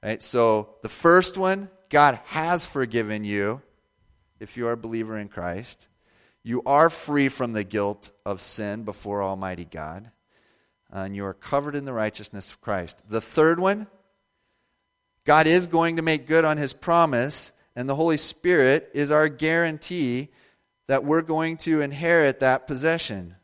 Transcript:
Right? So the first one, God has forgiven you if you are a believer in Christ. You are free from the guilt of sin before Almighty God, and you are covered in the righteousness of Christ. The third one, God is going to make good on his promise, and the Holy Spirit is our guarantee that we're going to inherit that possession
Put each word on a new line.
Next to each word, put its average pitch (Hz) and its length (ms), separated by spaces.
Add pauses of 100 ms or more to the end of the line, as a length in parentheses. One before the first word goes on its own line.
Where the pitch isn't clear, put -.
Right? 107 200
So 113 600
the 110 80
first 180 480
one, 190 320 (180)
God 143 380
has 165 400
forgiven 110 580
you 104 380 (760)
if 113 180
you 120 80
are 117 60
a 117 40
believer 113 420
in 104 100
Christ. 90 600 (540)
You 120 240
are 143 240
free 143 400
from 120 240
the 104 100
guilt 101 480 (140)
of 98 160
sin 107 400
before 101 400
Almighty 95 420
God, 82 460 (800)
and 95 260
you 101 80
are 95 80
covered 143 420
in 139 120
the 131 80
righteousness 107 580
of - 80
Christ. 92 480
The 110 140
third 160 360
one, 202 280 (1400)
God 156 220
is 175 200
going 165 300
to 160 60
make 156 240
good 160 180
on 151 140
his 139 160
promise, 151 800 (220)
and 127 120
the 139 80
Holy 160 220
Spirit 143 760
is 143 160
our 156 180
guarantee 156 1000 (580)
that 135 160
we're 156 200
going 160 340
to 156 240
inherit 147 580
that 131 300
possession 127 760